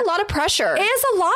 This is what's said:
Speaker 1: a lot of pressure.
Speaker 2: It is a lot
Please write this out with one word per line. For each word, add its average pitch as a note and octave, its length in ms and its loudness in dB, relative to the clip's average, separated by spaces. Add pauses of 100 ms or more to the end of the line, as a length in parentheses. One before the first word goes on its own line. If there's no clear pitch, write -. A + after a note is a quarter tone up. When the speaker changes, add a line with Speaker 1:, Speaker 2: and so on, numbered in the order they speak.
Speaker 1:
a A4+ 60 0
lot F4+ 140 0
of G#4 80 -2
pressure. - 480 0
Speaker 2:
It F#4 40 0
is A#4 220 0 (100)
a F#4+ 40 0
lot F4+ 180 2